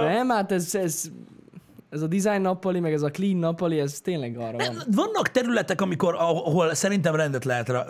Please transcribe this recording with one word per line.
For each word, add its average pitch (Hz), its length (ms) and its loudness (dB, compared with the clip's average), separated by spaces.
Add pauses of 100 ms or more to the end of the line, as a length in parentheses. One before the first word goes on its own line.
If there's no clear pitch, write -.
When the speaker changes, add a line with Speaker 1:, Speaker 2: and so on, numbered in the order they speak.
Speaker 1:
Nem, 233 240 2
hát 208 240 2
ez, 175 220 0
ez, 180 300 -2 (840)
ez 151 120 -6
a 160 40 0
design 196 340 2
nappali, 185 400 0
meg 165 120 0
ez 151 100 0
a 147 80 0
clean 190 260 0
nappali, 165 420 0
ez 143 240 -2
tényleg 131 360 -4
arra 113 180 -6
Speaker 2:
Nem, 120 180 -2
Speaker 1:
van. - 160 -10
Speaker 2:
vannak 359 400 2
területek, 233 500 0
amikor, 180 340 0
ahol 165 600 2
szerintem 190 400 0
rendet 143 300 0
lehet 123 240 -2
ra-, 127 220 -2